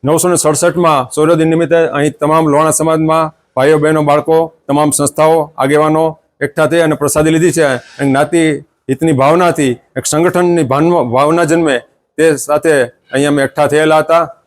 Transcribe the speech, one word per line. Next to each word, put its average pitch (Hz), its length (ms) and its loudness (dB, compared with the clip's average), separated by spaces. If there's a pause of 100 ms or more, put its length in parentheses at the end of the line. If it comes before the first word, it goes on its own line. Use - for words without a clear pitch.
નવસો 156 260 0
ને 175 80 0
સડસઠમાં 156 760 0
શૌર્ય 156 200 2
દિન 160 140 0
નિમિત્તે 165 380 0
અહીં 143 260 -2
તમામ 160 320 0
લોહાણા 151 340 0
સમાજમાં 160 520 0 (240)
ભાઈઓ, 147 240 2
બહેનો, 156 240 0
બાળકો, 151 340 0 (300)
તમામ 147 240 0
સંસ્થાઓ, 156 480 0 (180)
આગેવાનો 151 460 0 (380)
એકઠા 147 260 -2
થઈ 165 120 0
અને 156 160 0
પ્રસાદી 151 400 0
લીધી 160 160 2
છે. 160 140 0
અને 139 440 -4
જ્ઞાતિ 151 340 0 (460)
હિતની 160 240 0
ભાવનાથી 151 600 0 (220)
એક - 100 -8
સંગઠનની 170 580 0
ભાન-, 143 480 0
ભાવના 151 320 0
જન્મે, 160 320 0 (420)
તે 156 200 2
સાથે 147 380 -2 (380)
અહીં 143 140 0
અમે 143 160 0
એકઠા 143 240 -2
થયેલા 156 320 2
હતા. 165 240 0 (240)